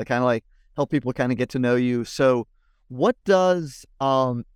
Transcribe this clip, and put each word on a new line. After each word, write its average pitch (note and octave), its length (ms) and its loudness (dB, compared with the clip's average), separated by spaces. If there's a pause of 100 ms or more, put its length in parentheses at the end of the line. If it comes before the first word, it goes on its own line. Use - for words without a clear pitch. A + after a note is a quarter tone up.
kinda, B2 180 -2
like, A#2+ 220 0 (320)
help C#3+ 120 -2
people C3+ 220 -2
kinda B2+ 240 -2
get B2 140 -4
to C3+ 100 -4
know B2 160 2
you. B2 300 0
So B2+ 420 0 (400)
what D3 380 -2
does, F#3 600 2 (140)
um, C3 460 0 (100)